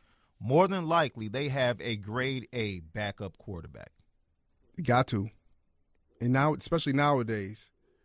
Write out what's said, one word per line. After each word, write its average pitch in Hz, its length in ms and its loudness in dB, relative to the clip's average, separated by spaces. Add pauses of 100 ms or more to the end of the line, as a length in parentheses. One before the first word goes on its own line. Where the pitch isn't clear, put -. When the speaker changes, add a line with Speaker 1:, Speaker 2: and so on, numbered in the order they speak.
(380)
Speaker 1:
More 151 300 4
than 185 180 -4
likely, 147 420 0
they 135 200 -4
have 127 320 0
a 113 160 -4
grade 123 560 -4
A 104 280 -4
backup 101 580 -8
quarterback. - 540 -14 (840)
Speaker 2:
You 170 80 -6
got 123 240 4
to. 107 200 -2 (920)
And 120 120 2
now, 143 220 4
especially 156 380 0
nowadays, 113 760 0 (340)